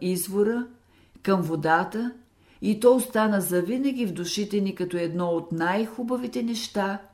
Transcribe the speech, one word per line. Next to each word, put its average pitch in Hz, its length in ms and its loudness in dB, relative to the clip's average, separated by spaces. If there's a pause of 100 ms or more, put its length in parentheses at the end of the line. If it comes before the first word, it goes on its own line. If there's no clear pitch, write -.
извора – 202 680 0 (540)
към 196 200 2
водата 165 680 0 (500)
и 214 180 0
то 247 160 8
остана 214 460 2
завинаги 233 640 0
в 180 80 -4
душите 202 480 -2
ни 190 140 -2
като 175 220 -4
едно 170 300 -2
от 170 240 -2
най-хубавите 233 920 -2
неща, 208 580 -4 (120)